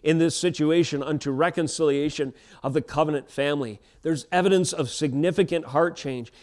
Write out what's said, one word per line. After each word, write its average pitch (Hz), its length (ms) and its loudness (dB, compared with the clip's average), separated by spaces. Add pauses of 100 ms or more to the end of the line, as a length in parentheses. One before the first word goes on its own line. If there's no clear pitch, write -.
in 160 160 4
this 160 160 2
situation 156 720 0
unto 143 260 -4
reconciliation 147 1040 0 (300)
of 135 80 -4
the 135 100 0
covenant 151 480 -2
family. 143 480 -2 (240)
There's 156 300 -2
evidence 185 400 4
of 135 180 -2
significant 160 760 0
heart 160 280 2
change, 127 380 -10 (100)